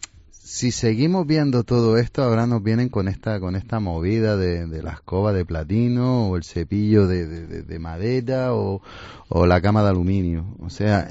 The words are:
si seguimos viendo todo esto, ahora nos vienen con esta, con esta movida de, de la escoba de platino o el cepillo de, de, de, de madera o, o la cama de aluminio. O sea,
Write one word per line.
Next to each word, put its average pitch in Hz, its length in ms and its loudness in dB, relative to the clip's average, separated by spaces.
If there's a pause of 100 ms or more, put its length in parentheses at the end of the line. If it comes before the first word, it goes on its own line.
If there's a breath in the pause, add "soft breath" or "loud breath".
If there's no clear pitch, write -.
(500)
si 123 220 -2
seguimos 143 560 0
viendo 143 380 2
todo 117 320 4
esto, 123 260 0
ahora 117 240 2
nos 117 160 0
vienen 113 240 2
con 101 220 -2
esta, 104 320 -4
con 92 160 -4
esta 110 240 -4
movida 101 560 0
de, 87 280 0
de 80 160 -8
la 76 120 -10
escoba 98 400 -2
de 92 100 0
platino 117 880 0
o 90 80 0
el 82 80 -6
cepillo 101 600 2
de, 90 220 0
de, 82 200 -12
de, 82 160 -12
de 78 160 -12
madera 120 720 -4
o, 98 280 -2 (460 loud breath)
o 85 180 2
la 90 140 6
cama 104 240 4
de 101 60 4
aluminio. 90 560 0 (160)
O 87 80 -10
sea, 101 420 0